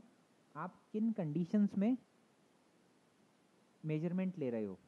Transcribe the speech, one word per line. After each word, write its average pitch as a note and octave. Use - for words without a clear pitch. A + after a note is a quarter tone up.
आप E3
किन A3
conditions F3+
में A#3
measurement F3
ले C3+
रहे A2+
हो। F#2+